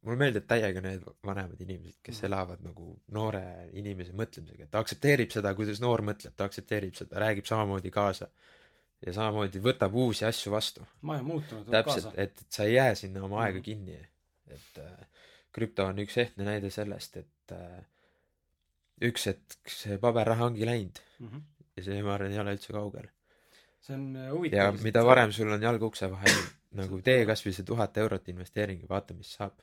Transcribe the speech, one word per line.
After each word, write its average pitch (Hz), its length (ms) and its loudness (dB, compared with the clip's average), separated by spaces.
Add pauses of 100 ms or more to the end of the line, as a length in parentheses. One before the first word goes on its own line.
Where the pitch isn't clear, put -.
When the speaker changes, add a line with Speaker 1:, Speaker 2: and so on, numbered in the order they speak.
Speaker 1:
mulle 123 160 -2
meeldib 117 240 2
täiega 98 400 2
need 95 160 -6 (240)
vanemad 98 400 -6
inimesed, 87 320 -12
kes 110 240 -12
Speaker 2:
Mhm. 98 80 -2
Speaker 1:
elavad 90 320 -4
nagu 85 300 -16 (260)
noore 107 240 -2 (320)
inimese 92 400 -8
mõtlemisega, 95 540 -10
et - 20 -16
ta 110 140 0
aktsepteerib 139 500 2
seda, 101 240 0
kuidas 107 240 -2
noor 117 240 4
mõtleb, - 320 -8
ta 98 80 0
aktsepteerib 98 480 -4
seda, - 320 -10
räägib 101 240 0
samamoodi 98 400 0
kaasa 101 400 0 (720)
ja 90 160 -6
samamoodi 104 480 0
võtab 107 320 2
uusi 117 320 2
asju 104 240 -4
vastu. - 320 -4 (240)
Speaker 2:
Maailm 139 160 -4
muutunud, 143 400 -6
tuleb 117 80 0
Speaker 1:
Täpselt, 110 380 2
Speaker 2:
kaasa. 95 100 -2
Speaker 1:
et, - 240 -4
et - 80 -12
sa 107 160 2
ei 123 80 6
jää 127 160 6
sinna 95 320 -8
oma 104 160 -2
aega 95 160 0
Speaker 2:
Mhm. - 80 -10
Speaker 1:
kinni. 101 340 -10 (520)
Et, - 260 -20
äh, 85 260 -18 (500)
krüpto 107 340 0
on 95 100 -2
üks 104 220 -4
ehtne 104 240 0
näide 101 260 -2
sellest, 104 460 -8
et, - 360 -18
äh, 87 260 -14 (1200)
üks 120 240 0
hetk - 460 -6
see 101 260 -6
paberraha 113 480 4
ongi 113 220 0
läinud. 110 320 -2 (200)
Speaker 2:
Mhm. 120 200 -12 (360)
Speaker 1:
Ja 95 100 -10
see, 101 180 -2
ma 101 100 0
arvan, 98 200 -2
ei 104 40 -2
ole 101 180 -2
üldse - 180 -12
kaugel. 104 340 -6 (720)
Speaker 2:
See - 160 -12
on, 135 80 -8 (120)
äh, 131 100 -10
Speaker 1:
Ja 135 80 -6
Speaker 2:
huvitav, 101 480 4
Speaker 1:
mida 110 180 4
Speaker 2:
sest 117 80 10
Speaker 1:
varem 123 240 10
sul 107 180 0
on 104 120 2
jalg 113 200 2
ukse 104 280 -2
vahel, 98 260 4 (200)
Speaker 2:
<clears throat> - 240 -10
Speaker 1:
nagu 95 220 -4
tee 127 240 6
kas 107 200 0
või 95 100 -2
see 95 80 -8
tuhat 107 340 -2
eurot 104 300 0
investeering 90 540 -6
ja 85 60 -18
vaata, 98 260 -4
mis - 200 -16
saab. 101 280 -8